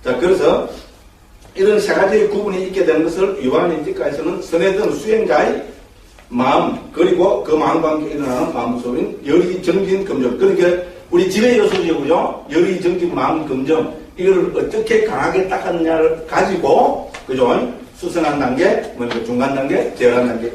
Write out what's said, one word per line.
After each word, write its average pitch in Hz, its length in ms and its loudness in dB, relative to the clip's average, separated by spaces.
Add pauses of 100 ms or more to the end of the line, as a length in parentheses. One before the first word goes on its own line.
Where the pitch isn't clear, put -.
자, - 140 -2
그래서 - 500 2 (880)
이런 208 240 4
세 - 120 -2
가지의 196 380 2
구분이 190 380 -4
있게 190 160 0
되는 156 200 2
것을 185 400 -2
요한의 156 400 0
띠가에서는 151 560 -4
선에 170 360 -2
든 214 160 0
수행자의 208 720 0 (640)
마음, 127 500 0 (140)
그리고 180 500 2
그 151 120 0
마음과 160 360 0
함께 151 220 -2
일어나는 131 420 -2
마음 123 260 -4
소인 - 460 -4
열의 175 360 2
정진 185 420 0
검정. 127 340 -2
그러니까 175 440 2 (280)
우리 185 200 2
지배 226 280 4
요소죠, 165 420 0
그죠? - 500 0
열의 175 300 2
정진 175 320 0
마음 160 340 -2
검정. 147 540 -2 (160)
이거를 180 400 2
어떻게 214 480 0
강하게 185 440 0
닦았느냐를 165 800 0
가지고, 190 840 0 (160)
그죠? 123 460 0 (240)
수선한 156 420 -2
단계, 151 440 2 (160)
먼저 117 260 -4
중간 123 300 -2
단계, - 400 -2
제어한 123 320 2
단계, 117 280 -4